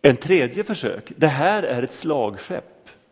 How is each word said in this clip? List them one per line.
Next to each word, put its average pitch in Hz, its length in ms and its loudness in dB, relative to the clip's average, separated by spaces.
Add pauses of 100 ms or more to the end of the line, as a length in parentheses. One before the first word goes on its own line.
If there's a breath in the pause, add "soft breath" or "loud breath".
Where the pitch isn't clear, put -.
En 127 140 8
tredje 156 480 0
försök: 110 520 -6
"Det 156 100 4
här 165 360 2
är 123 200 -4
ett 127 100 -6
slagskepp 135 960 -6 (240)